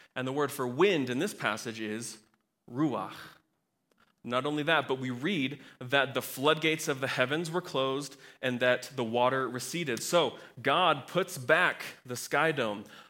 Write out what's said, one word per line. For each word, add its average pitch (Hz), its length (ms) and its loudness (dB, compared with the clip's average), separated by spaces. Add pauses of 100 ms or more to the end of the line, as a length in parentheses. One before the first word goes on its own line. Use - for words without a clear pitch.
(160)
and 127 120 -4
the 131 40 -2
word 139 200 0
for 131 160 -2
wind 143 420 4
in 123 100 0
this 202 140 -2
passage 110 480 -2
is 110 380 -6 (520)
ruach. 120 440 -2 (1080)
Not 123 220 0
only 151 180 -2
that, 160 240 2
but 135 100 0
we 131 120 -4
read 139 500 -2 (200)
that 131 340 2
the 127 80 0
floodgates 156 680 0
of 139 120 -2
the 131 80 -2
heavens 151 440 0
were 175 100 -2
closed 135 560 -4 (240)
and 123 180 -2
that 123 360 2
the 127 80 -2
water 123 440 2
receded. 127 540 -4
So 165 380 2 (220)
God 147 440 4
puts 185 320 -2
back 156 460 4 (220)
the 123 100 -8
sky 151 360 2
dome 107 340 -2 (240)